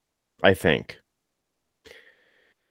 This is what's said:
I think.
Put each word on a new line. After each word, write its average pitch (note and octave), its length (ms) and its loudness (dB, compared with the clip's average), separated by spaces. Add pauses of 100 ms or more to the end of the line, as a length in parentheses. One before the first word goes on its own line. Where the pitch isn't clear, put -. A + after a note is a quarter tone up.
(420)
I G2 140 4
think. - 420 -2 (1700)